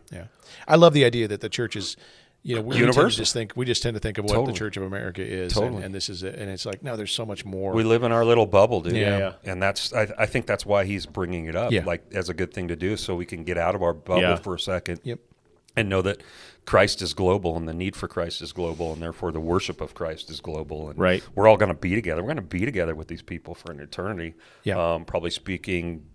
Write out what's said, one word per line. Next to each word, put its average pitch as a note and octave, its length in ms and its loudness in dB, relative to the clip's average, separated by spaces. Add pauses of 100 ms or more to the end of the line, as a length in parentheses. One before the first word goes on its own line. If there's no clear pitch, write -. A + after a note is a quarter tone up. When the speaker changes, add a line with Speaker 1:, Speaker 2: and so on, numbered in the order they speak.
(100)
Speaker 1:
Yeah. F2 140 -14 (420)
I D#3 100 6
love E3 180 8
the C#3+ 100 6
idea A#2+ 240 2
that G2+ 140 -6
the A2+ 80 -6
church A2+ 260 -4
is, F#2+ 200 -8 (460)
you B2 140 -4
know, A2 60 -2
we, A2+ 60 -8
we C3 60 -2
tend A#2+ 180 4
to C3 60 4
Speaker 2:
Universal. G3 200 6
Speaker 1:
just A2 140 0
think, A2+ 240 -4
we B2 80 -2
just A#2+ 180 0
tend A#2+ 120 0
to G#2 60 -8
think G#2+ 180 -4
of G#2 60 -2
what G#2 100 2
Speaker 2:
Totally. A#2+ 180 2
Speaker 1:
the G2 60 -6
Church G#2+ 180 -4
of F#2+ 80 -4
America F#2+ 380 -6
is, F#2 300 -4
Speaker 2:
Totally. A2+ 240 0
Speaker 1:
and, F#2+ 100 -8
and F#2+ 80 -8
this F#2+ 140 -6
is F#2 140 -10
it. F#2+ 140 -8
And G2+ 140 -8
it's F#2 160 -8
like, G2 160 -8
no, B2 140 -8
there's G#2 160 -6
so A#2 140 -4
much G2+ 180 -8
more. F#2+ 280 -4
Speaker 2:
We A2+ 100 4
live A#2 220 4
in A#2 80 2
our A#2 120 4
little A#2 220 8
bubble, G2+ 360 6
dude. E2+ 120 -2
Speaker 1:
Yeah. G2+ 240 2
Speaker 3:
Yeah. F#2+ 140 -2 (120)
Speaker 2:
And F#2 180 -6
that's, - 300 -2
I, G#2+ 160 2 (100)
I A2 80 2
think A#2 200 -2
that's - 200 -2
why G2+ 180 4
he's F#2+ 220 -4
bringing F2 400 -4
it E2 100 -4
up, A2 160 0
Speaker 1:
Yeah. F2+ 120 2
Speaker 2:
like, F2 280 -2
as F#2 160 -4
a F2+ 60 -6
good F2+ 180 -4
thing F2+ 160 -6
to E2+ 80 -4
do, F#2 200 -2
so F#2+ 200 -4
we F2 100 -6
can E2 180 -10
get E2+ 140 -4
out E2+ 160 2
of F#2 80 -4
our E2+ 120 2
bubble F2+ 260 0
Speaker 3:
Yeah. F2 160 4
Speaker 2:
for F2+ 180 -6
a E2 60 -6
second F2 440 -6
Speaker 1:
Yep. A#2 140 -8 (580)
Speaker 2:
and A2 120 0
know F#2+ 140 2
that G2 200 -2 (440)
Christ G2+ 360 4
is E2+ 120 -4
global, F2+ 420 2
and E2 120 -6
the D#2+ 60 -8
need F#2 220 -4
for F#2 120 -8
Christ F2 340 -6
is D2+ 100 -12
global, E2 400 -4
and D#2 100 -10
therefore E2 300 -6
the D#2+ 80 -4
worship F2 400 0
of D#2 140 -10
Christ D#2+ 360 -8
is D#2 100 -12
global. D#2 500 -8
And C#2+ 100 -8
Speaker 3:
Right. F#2 220 4 (120)
Speaker 2:
we're G2+ 140 6
all A2 80 12
gonna F#2 180 4
be F2 220 -2
together. F2 260 -2
We're A2 60 -6
gonna D3 140 -4
be F2+ 220 -4
together F2+ 300 -2
with D#2 140 -12
these E2+ 140 -12
people E2+ 340 -14
for - 160 -14
an D2 80 -16
eternity. E2+ 540 -8 (300)
Speaker 1:
Yeah. E2+ 300 2
Speaker 2:
Um, E2 100 -4
probably E2+ 260 -4
speaking E2+ 720 -6 (100)